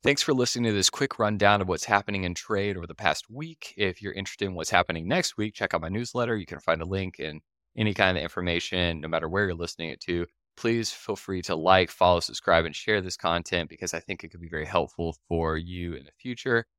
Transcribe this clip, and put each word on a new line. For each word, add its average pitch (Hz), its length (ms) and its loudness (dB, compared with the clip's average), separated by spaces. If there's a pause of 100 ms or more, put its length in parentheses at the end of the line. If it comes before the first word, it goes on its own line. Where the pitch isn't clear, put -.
Thanks 143 180 4
for 156 100 2
listening 120 380 2
to - 20 2
this 101 180 4
quick - 280 -4
rundown 104 420 6
of 92 80 -2
what's 85 160 0
happening 101 380 2
in 90 100 -2
trade 101 440 -2
over 82 100 -10
the 82 80 -12
past - 340 0
week. 156 480 -14
If 95 240 -2
you're 101 120 -8
interested - 320 -6
in 92 100 -4
what's 82 160 -4
happening 87 380 2
next 165 280 0
week, 107 180 -4
check - 200 -2
out 85 60 2
my 82 80 -6
newsletter. 117 480 -2
You 95 100 -6
can 76 140 -12
find 80 200 0
a 82 60 -6
link 95 320 -4
in 76 220 -8 (360)
any 107 180 0
kind 95 220 4
of 71 60 -2
information, 87 800 -2
no 78 80 -8
matter 82 200 0
where 98 180 2
you're 87 100 -2
listening 82 340 -8
it - 120 -12
to. 87 220 -2 (320)
Please 117 360 0
feel - 240 -8
free 92 260 -6
to 87 140 -2
like, 90 340 6
follow, 90 300 6
subscribe, 85 440 2
and 78 120 -6
share 107 240 0
this 92 160 -8
content 87 520 -2
because 85 240 -8
I 82 60 -6
think - 240 -10
it 82 60 -16
could 85 120 -18
be 82 80 -14
very 76 180 -6
helpful 85 500 -2 (100)
for 80 320 -2
you 87 360 -8
in 65 100 -14
the 76 120 -20
future. 120 480 -2 (140)